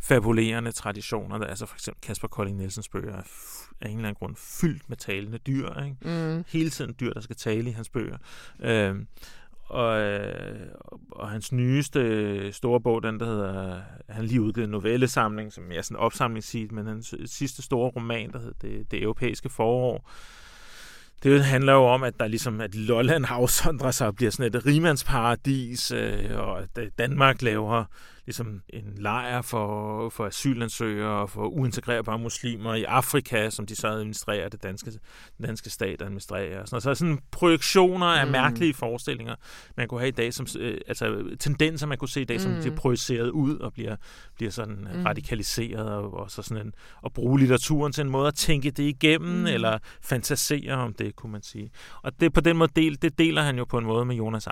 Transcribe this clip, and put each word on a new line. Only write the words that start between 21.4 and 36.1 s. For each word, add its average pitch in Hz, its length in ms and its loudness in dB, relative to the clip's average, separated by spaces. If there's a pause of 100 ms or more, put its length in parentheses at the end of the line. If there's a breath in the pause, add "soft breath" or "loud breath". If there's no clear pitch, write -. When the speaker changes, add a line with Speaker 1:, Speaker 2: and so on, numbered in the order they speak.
Speaker 1:
handler 135 280 6
jo 135 120 10
om, 127 180 6
at 120 180 -2
der 113 60 2
ligesom, 110 340 -2
at 101 140 -6
Lolland 120 540 4
afsondrer 127 640 4
sig 127 160 2
og 101 80 0
bliver 113 160 2
sådan 113 260 0
et 117 100 -2
rigmandsparadis, 131 1200 2
øh, 110 480 0
og 101 240 -2
at, - 60 -8 (100)
øh, 107 100 -6 (100)
Danmark 135 440 4
laver 107 420 2 (420 soft breath)
ligesom 113 420 -8
en 104 300 -10
lejr 123 440 -2
for, 107 640 -2
for 110 180 -4
asylansøgere 110 840 0 (100)
og 101 100 -2
for 104 160 -4
uintegrerbare 117 720 0
muslimer 113 560 -4
i 110 100 0
Afrika, 123 640 2
som 107 160 -6
de 104 100 -10
så 113 120 -2
administrerer, 107 600 -4
det 92 140 -10
danske, 98 280 -8 (480 loud breath)
den 117 80 -6
danske 113 240 -8
stat 98 320 -4
administrerer. 95 580 -6